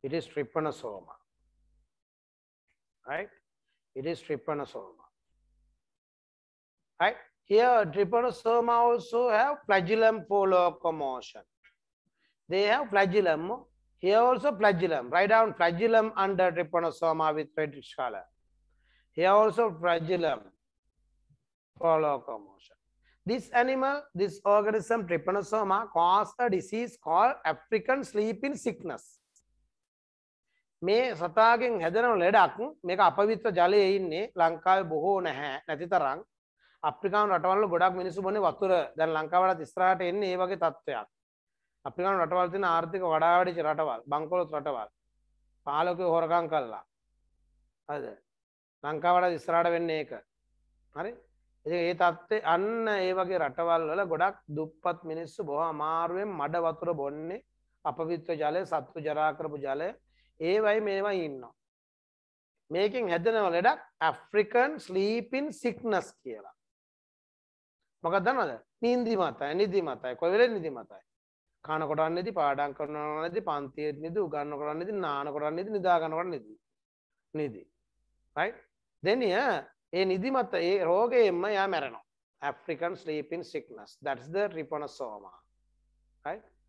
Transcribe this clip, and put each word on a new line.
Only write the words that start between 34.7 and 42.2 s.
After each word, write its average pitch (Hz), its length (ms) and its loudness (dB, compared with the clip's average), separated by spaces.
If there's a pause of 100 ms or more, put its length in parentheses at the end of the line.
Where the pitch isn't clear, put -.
බොහෝ 165 320 0
නැහැ, 143 460 -6
නැති 160 200 -6
තරම්. 165 360 0 (600)
අප්‍රිකානු 196 540 0
රටවල් 185 240 2
වල 202 120 0
ගොඩක් 180 240 2
මිනිස්සු 185 240 -6
බොන්නේ 196 200 -2
වතුර. 185 300 0 (260)
දැන් 160 160 0
ලංකාවටත් 165 520 0
ඉස්සරහට 185 360 2
එන්නේ 185 320 -2
ඒ 180 80 -4
වගේ 185 220 -4
තත්ත්වයක්. 123 440 -4 (760)
අප්‍රිකානු 180 400 0